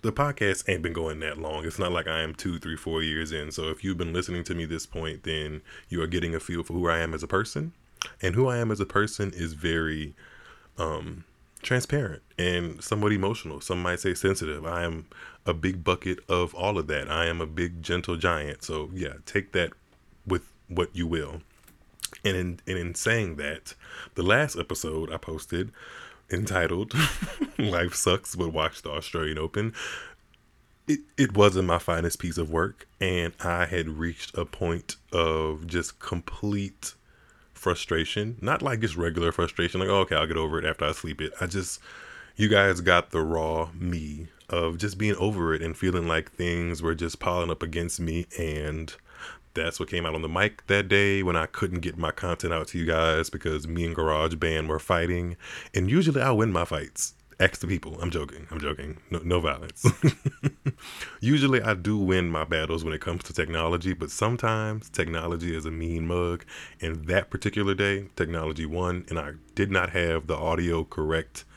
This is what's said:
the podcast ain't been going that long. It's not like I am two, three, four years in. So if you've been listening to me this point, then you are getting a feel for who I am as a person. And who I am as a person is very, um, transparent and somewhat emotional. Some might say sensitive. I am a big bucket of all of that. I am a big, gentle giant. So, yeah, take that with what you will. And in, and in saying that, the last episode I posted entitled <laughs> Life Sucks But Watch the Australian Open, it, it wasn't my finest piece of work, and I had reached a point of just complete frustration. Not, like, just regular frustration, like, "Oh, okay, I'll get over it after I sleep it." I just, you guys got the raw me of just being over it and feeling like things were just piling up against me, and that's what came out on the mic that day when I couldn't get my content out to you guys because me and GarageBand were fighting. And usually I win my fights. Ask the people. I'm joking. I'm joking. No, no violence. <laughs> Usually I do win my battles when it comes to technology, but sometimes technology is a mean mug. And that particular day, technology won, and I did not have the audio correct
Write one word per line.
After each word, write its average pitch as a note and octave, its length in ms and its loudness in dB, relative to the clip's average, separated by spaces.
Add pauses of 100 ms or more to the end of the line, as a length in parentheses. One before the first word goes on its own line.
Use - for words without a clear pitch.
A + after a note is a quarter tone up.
the A2 120 0
podcast B2 560 0
ain't F2+ 120 0
been E2+ 120 -2
going D#2+ 260 -2
that D#2 180 -4
long. D#2 280 -4
It's D#2+ 120 -6
not F2+ 140 0
like E2 160 0
I D#2+ 140 -2
am D#2+ 120 -4
two, E2+ 240 -4
three, D#2+ 200 -8
four D#2+ 260 -2
years D#2+ 280 -2
in. D2+ 200 -6
So D#2+ 180 -6
if D#2+ 140 -8
you've F#2+ 140 -2
been E2 160 -4
listening F2 320 -2
to F2 100 -4
me E2 100 -4
this D#2+ 200 -6
point, D#2+ 380 -8
then D#2 380 -4 (280)
you E2+ 120 -2
are D#2+ 60 0
getting E2+ 260 -2
a D#2+ 60 -2
feel E2+ 240 -4
for E2+ 100 -8
who F2 160 0
I E2 100 2
am E2 140 -2
as D#2 80 -6
a E2 60 -6
person. A2 460 -2 (480)
And F2+ 120 2
who B2+ 140 4
I B2 100 0
am A2+ 140 0
as G#2 80 0
a G2 60 2
person G2+ 500 2
is E2 180 -4
very, D#2 640 0 (600)
um, D#2+ 480 -4 (360)
transparent B2 600 -2 (160)
and F2 460 -2
somewhat G#2 280 2
emotional. F#2+ 500 -2
Some F2+ 200 -2
might F2 180 0
say F#2 140 0
sensitive. D#2+ 520 0
I E2+ 180 -2
am E2 240 -4 (380)
a F2 80 2
big F2 300 -2
bucket F2+ 360 0 (100)
of F2 240 2
all G2+ 240 0
of D2+ 100 -2
that. D2+ 220 -2
I D#2+ 180 2
am E2+ 140 0
a D#2+ 40 -2
big, E2+ 360 -2
gentle F2 340 -2
giant. D#2 480 0
So, D2+ 300 -6
yeah, F#2 200 -6 (120)
take - 280 -4
that F2 180 2 (540)
with - 260 -2 (160)
what F2 280 -2
you E2+ 120 -2
will. D#2+ 340 -4 (840)
And G2 140 2
in, F2 300 -4
and F#2 100 -2
in F2 180 -6
saying A2 420 0
that, D2 360 -8 (420)
the F#2 80 0
last A#2 340 4
episode D#2+ 540 -4
I E2 60 -6
posted E2+ 540 -4 (580)
entitled F#2 640 0 (340)
<laughs> - 300 -6
Life F2+ 360 2
Sucks - 420 0
But E2 180 -2
Watch D#2 280 0
the D#2 100 -8
Australian D#2 460 -4
Open, G#2 360 -2 (1120)
it, D3 120 2 (180)
it A2+ 180 4
wasn't F#2+ 320 8
my E2+ 120 4
finest E2 400 0
piece F2 180 -2
of D#2+ 120 0
work, E2 380 -2 (140)
and F2+ 400 2
I F2 240 2
had E2 240 -2
reached D#2+ 480 -4
a E2+ 80 -2
point E2+ 500 -4 (160)
of D#2+ 560 0
just G2+ 320 -4
complete G2+ 920 -4 (600)
frustration. F#2 880 -2
Not, B2+ 200 0
like, C3 180 0
just G2+ 160 0
regular E2+ 360 2
frustration, E2+ 480 0
like, F#2+ 100 2
"Oh, G2 120 6
okay, F2 140 2
I'll D#2+ 120 4
get D#2+ 100 -2
over D#2+ 220 0
it D#2 60 -2
after D#2 200 0
I D2+ 80 2
sleep D#2+ 280 -6
it." D#2 200 -4
I F2+ 60 0
just, F2+ 340 -4 (540)
you G#2+ 120 4
guys G2 340 8
got F2 300 6
the E2 100 2
raw D#2+ 520 2
me E2 540 -4 (220)
of E2+ 280 0
just F#2 200 -2
being G#2 180 2
over F2+ 380 2
it D#2 80 0
and E2 140 -2
feeling F2+ 320 2
like D#2+ 240 0
things E2+ 500 -2
were E2 140 2
just E2 240 -4
piling F2 320 0
up D#2+ 120 -4
against E2+ 360 -4
me, E2 280 -2 (120)
and D#2 560 -4 (580)
that's E2 260 -2
what D#2+ 100 -4
came E2+ 160 -2
out D#2+ 80 -2
on D#2+ 80 -2
the D#2+ 80 -4
mic F#2+ 380 0
that G2+ 200 4
day G2 360 6
when F2 120 2
I D#2+ 120 2
couldn't F2+ 320 -2
get E2 180 -4
my D#2+ 140 0
content E2+ 420 -2
out D#2+ 160 -2
to - 80 -6
you E2 80 0
guys D#2+ 440 4
because D#2 380 -4
me E2+ 180 0
and E2 100 -4
GarageBand D#2+ 720 2
were D#2 120 0
fighting. F2 560 0 (380)
And F#2+ 160 2
usually D3+ 320 4
I C3 80 4
win A2 220 6
my F2 120 2
fights. - 520 -4 (240)
Ask F#2 200 4
the F2 80 -2
people. D#2+ 320 -2
I'm F2 120 0
joking. D#2 400 -6
I'm D#2+ 80 -6
joking. D2 380 -6 (120)
No, E2+ 140 -2
no F2 160 4
violence. D#2+ 460 -2 (680)
<laughs> - 640 -8
Usually C3+ 420 6
I G#2+ 120 2
do G2 240 2
win F#2 320 4
my D#2+ 140 0
battles D#2+ 400 0
when D#2+ 100 -2
it D2+ 80 -6
comes E2+ 240 -4
to - 80 -12
technology, E2 600 0
but E2 180 -6
sometimes A2 800 0
technology E2 640 -2
is D#2+ 100 -6
a D#2+ 60 -4
mean E2 360 -2
mug. F2 380 0 (360)
And D#2+ 260 -4
that F2+ 220 2
particular G2+ 440 2
day, G2 420 0
technology D#2+ 500 -2
won, F2 440 -2
and E2 100 -2
I D2 140 -6 (220)
did G2+ 160 2
not F2+ 200 2
have E2 360 2
the D#2+ 80 0
audio E2+ 480 2
correct D#2+ 640 -2 (120)